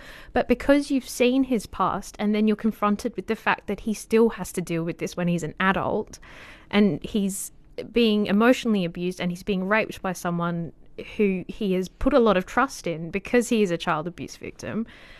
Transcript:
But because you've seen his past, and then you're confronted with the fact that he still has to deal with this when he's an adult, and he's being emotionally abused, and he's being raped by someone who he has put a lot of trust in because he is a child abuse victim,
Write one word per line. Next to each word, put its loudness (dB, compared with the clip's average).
But 2
because 2
you've -2
seen 2
his -2
past, -4
and 0
then 2
you're 2
confronted 0
with -10
the 0
fact -2
that -4
he -4
still 4
has -10
to -6
deal -2
with -6
this -8
when -2
he's 0
an -8
adult, 0
and 4
he's -4
being 4
emotionally 4
abused, -4
and -2
he's -10
being -2
raped -2
by -4
someone -4
who 0
he -2
has 0
put 0
a 6
lot 6
of 0
trust -2
in -6
because 0
he 4
is 2
a -2
child -2
abuse -10
victim, -8